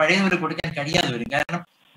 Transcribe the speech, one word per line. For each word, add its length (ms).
പഴയതുപോലെ 360
കൊടുക്കാൻ 360
കഴിയാതെ 400
വരും. 200
കാരണം 320